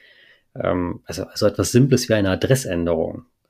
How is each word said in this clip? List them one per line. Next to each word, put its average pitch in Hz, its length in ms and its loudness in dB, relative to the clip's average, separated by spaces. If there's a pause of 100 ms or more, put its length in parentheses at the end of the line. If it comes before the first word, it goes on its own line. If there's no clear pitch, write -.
(540)
ähm, 90 500 -4
also, 92 200 -10
also - 220 -2
etwas 101 260 0
Simples 127 360 4
wie 110 60 2
eine 98 160 2
Adressänderung, 87 960 -2 (240)